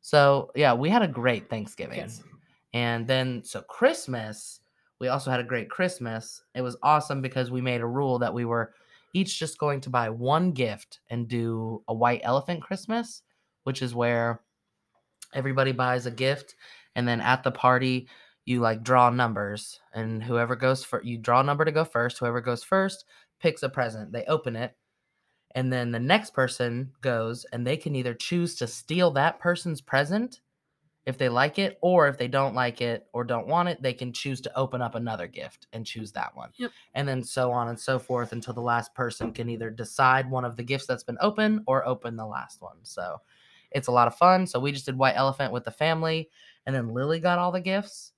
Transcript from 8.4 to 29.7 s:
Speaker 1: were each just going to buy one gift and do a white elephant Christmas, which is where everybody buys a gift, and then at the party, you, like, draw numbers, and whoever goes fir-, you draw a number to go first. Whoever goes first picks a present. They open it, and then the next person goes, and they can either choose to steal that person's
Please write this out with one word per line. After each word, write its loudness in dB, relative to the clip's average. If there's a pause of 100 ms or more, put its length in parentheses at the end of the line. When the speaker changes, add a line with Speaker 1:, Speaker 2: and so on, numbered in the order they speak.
Speaker 1:
were -2 (400)
each -2
just -6
going 0
to -10
buy 0
one 2
gift -4 (100)
and -2
do -2
a -4
white 2
elephant 0
Christmas, -6 (420)
which -4
is -4
where 2 (920)
everybody 0
buys 0
a -4
gift, -2 (400)
and 0
then 2
at 2
the 2
party, 2 (380)
you, 0
like, 0
draw 8
numbers, -2 (140)
and -4
whoever 0
goes 0
fir-, -4
you -6
draw 4
a 4
number 2
to 2
go 2
first. -2
Whoever -2
goes -4
first 0 (340)
picks 0
a 0
present. -4
They -6
open 0
it, -6 (760)
and 0
then 0
the -2
next 2
person 0 (100)
goes, -2
and -4
they 0
can -4
either -2
choose -2
to -4
steal 0
that 2
person's -2